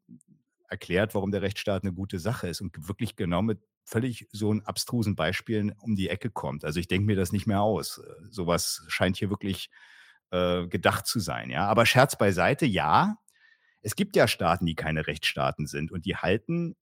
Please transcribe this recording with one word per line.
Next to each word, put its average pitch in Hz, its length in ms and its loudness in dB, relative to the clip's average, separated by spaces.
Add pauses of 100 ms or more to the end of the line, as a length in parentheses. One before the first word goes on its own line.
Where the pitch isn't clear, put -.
(680)
erklärt, 95 460 0
warum 98 160 0
der 98 140 0
Rechtsstaat 98 400 -2
eine 98 100 -2
gute 95 240 -6
Sache 95 300 -4
ist 82 120 -6
und 82 280 -10
wirklich 101 280 -6
genau 87 280 0
mit 113 160 0 (280)
völlig 117 440 -4
so 104 200 -2
'n 107 120 0
abstrusen 104 520 -2
Beispielen 101 640 0
um 110 160 -2
die 92 140 -2
Ecke 92 220 -6
kommt. 73 340 -8
Also, 78 140 -2
ich 85 80 -4
denke 98 180 0
mir 107 100 2
das 92 160 0
nicht 98 140 -2
mehr 101 160 2
aus. 101 380 0
Äh, - 40 -20 (280)
sowas 85 560 -2
scheint 92 300 0
hier 101 120 -2
wirklich, 98 400 -6 (600)
äh, 90 360 2
gedacht 87 380 2
zu - 140 -2
sein, 64 320 -4
ja. 80 160 0
Aber 107 180 6
Scherz - 320 6
beiseite, 98 480 4
ja, 104 520 4 (680)
es 107 120 -6
gibt 202 200 -2
ja 143 120 6
Staaten, 87 380 2
die 82 80 2
keine 78 320 -2
Rechtsstaaten 76 600 -2
sind 73 240 -6
und 92 160 -8
die 85 80 -2
halten 165 640 -2